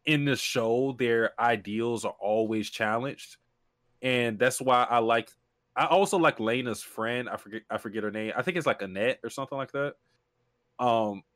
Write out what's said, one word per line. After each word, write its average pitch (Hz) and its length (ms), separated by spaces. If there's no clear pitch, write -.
in 147 200
the 135 120
show, 123 600
their 113 420
ideals 113 640
are - 140
always 107 500
challenged, 117 680
and 120 360
that's 123 220
why 123 300
I 120 80
like, 117 320
I 147 100
also 190 320
like 156 220
Lena's 117 420
friend. 117 460
I 98 80
forget, 104 340
I 110 80
forget 107 240
her 104 80
name. 107 260
I 127 60
think 170 140
it's, 156 100
like, 117 160
Annette 98 400
or 117 80
something 139 260
like 131 160
that. 143 220
Um, 113 440